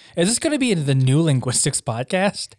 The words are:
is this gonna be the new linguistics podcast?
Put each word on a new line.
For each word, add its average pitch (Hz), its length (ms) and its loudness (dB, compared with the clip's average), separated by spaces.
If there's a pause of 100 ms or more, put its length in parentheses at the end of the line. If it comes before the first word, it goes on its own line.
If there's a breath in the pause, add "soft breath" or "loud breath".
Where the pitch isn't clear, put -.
(180 loud breath)
is 175 100 2
this 240 120 -2
gonna 302 200 0
be 247 140 2
the 143 220 0
new 131 260 4
linguistics 135 580 0
podcast? 185 800 -4